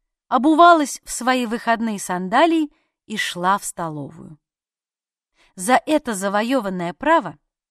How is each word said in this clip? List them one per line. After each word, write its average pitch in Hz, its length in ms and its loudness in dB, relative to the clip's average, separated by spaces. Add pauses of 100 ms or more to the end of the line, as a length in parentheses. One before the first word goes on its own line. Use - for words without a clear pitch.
(280)
обувалась 302 760 4
в - 80 -14
свои 254 340 -2
выходные 220 540 -2
сандалии 285 720 0 (340)
и - 120 -10
шла 180 400 -2
в - 80 -8
столовую. 160 720 -12 (1160)
За 208 300 2
это 294 280 0
завоёванное 196 800 -2
право, 269 440 0 (340)